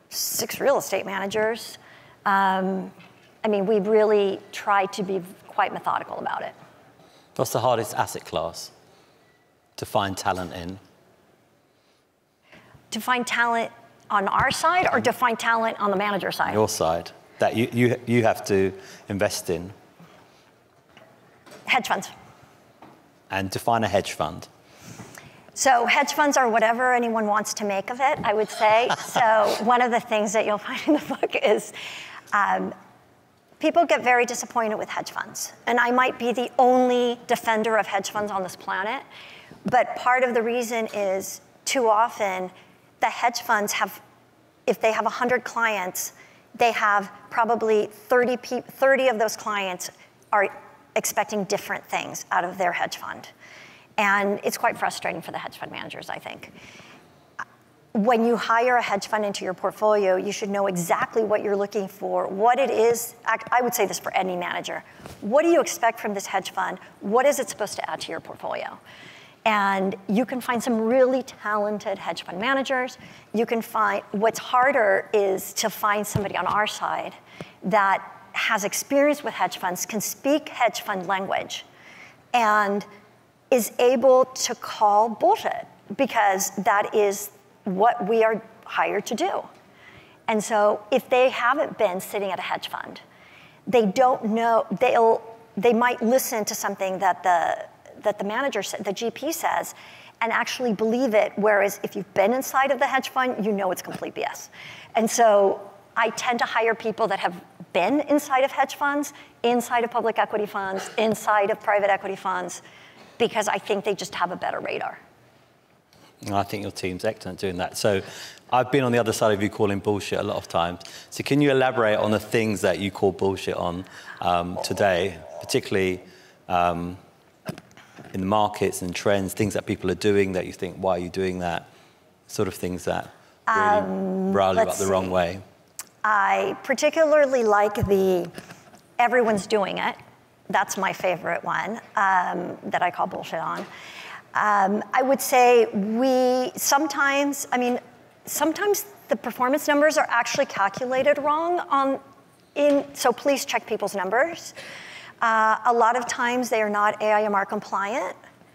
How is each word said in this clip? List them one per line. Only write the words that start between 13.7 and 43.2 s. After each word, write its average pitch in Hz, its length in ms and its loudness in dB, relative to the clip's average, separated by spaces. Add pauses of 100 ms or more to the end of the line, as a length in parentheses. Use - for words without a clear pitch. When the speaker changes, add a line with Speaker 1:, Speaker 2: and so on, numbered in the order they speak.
Speaker 1:
on 202 200 2
our 220 240 2
side 349 400 2
or 247 80 2
to 226 120 2
find 233 240 0
talent 226 440 0
on 202 100 0
the 190 60 2
manager 196 340 -2
side? - 240 -2
Speaker 2:
Your 107 140 4
side, 82 420 -2 (300)
that 92 160 2
you, 117 160 2
you, 120 240 2 (100)
you 117 160 4
have 107 220 2
to 95 280 2 (360)
invest 101 420 -2
in. 87 220 -4 (1900)
Speaker 1:
Hedge - 240 0
funds. 180 220 -2 (1200)
Speaker 2:
And 95 180 -2
define 113 340 0
a 104 60 0
hedge 92 240 0
fund. - 340 -6 (1080)
Speaker 1:
So 240 320 4
hedge 285 260 0
funds 294 240 2
are 254 120 4
whatever 233 440 2
anyone 226 340 0
wants 208 280 -2
to 220 100 -6
make 196 260 -4
of 247 100 -8
it, 277 220 2
I 226 120 0
would 214 160 0
say. 220 440 4
Speaker 2:
<laughs> - 40 -4
Speaker 1:
So 220 680 2
one 240 160 4
of 247 100 2
the 226 100 2
things 214 340 -2
that 214 100 2
you'll 208 140 0
find 247 280 -8
in 302 80 4
the 277 200 -2
book - 280 -4
is, 220 300 2 (600)
um, 190 420 0 (840)
people 311 280 4
get 262 160 2
very 240 240 4
disappointed 233 500 -2
with - 120 -8
hedge - 240 -8
funds. - 400 -10 (140)
And 240 140 2
I 240 120 2
might 254 260 2
be 240 140 -2
the 240 260 -4
only 247 680 4
defender 220 500 0
of 196 100 2
hedge 196 240 -4
funds 208 200 -4
on 196 120 -2
this 180 140 -8
planet, 196 460 -6 (640)
but - 320 2
part 254 280 2
of 240 100 0
the 233 80 2
reason 233 460 -2
is 196 520 -4 (240)
too 240 240 2
often 208 640 0 (500)
the 247 60 0
hedge 233 360 -2